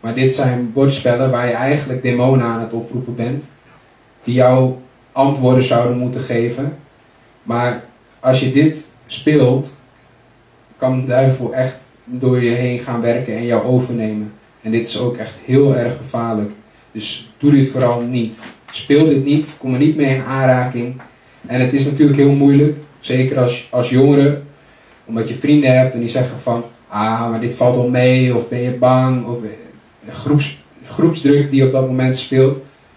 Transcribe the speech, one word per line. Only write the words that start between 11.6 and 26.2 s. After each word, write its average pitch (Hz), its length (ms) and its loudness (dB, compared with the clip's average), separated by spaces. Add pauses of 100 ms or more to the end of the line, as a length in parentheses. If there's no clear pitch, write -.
door 123 380 0
je 117 80 0
heen 123 280 -2
gaan 120 220 -6
werken 120 360 -2
en 120 100 -6
jou 117 180 0
overnemen. 113 680 -2 (300)
En 110 80 -8
dit 117 160 -2
is - 120 -10
ook 123 180 -4
echt - 180 -12 (100)
heel 135 320 2
erg 117 200 -4
gevaarlijk. 110 540 -6 (420)
Dus - 460 -12
doe 143 120 2
dit 135 180 6
vooral 120 320 0
niet. 120 400 -4 (300)
Speel 147 360 2
dit 135 180 2
niet, 151 240 0 (100)
kom 127 140 -4
er 127 60 -2
niet 156 180 4
mee 135 180 0
in 131 80 -4
aanraking. 127 760 -2 (460)
En 127 140 -4
het 127 120 0
is 139 120 0
natuurlijk 143 340 2
heel 143 140 6
moeilijk, 143 440 4 (240)
zeker 131 380 0
als, 120 320 -2
als 123 200 -2
jongere, 139 500 4 (640)
omdat 113 240 -6
je 120 60 -6
vrienden 139 440 4
hebt 131 160 2
en 117 60 -6
die 117 80 -4
zeggen 127 320 -4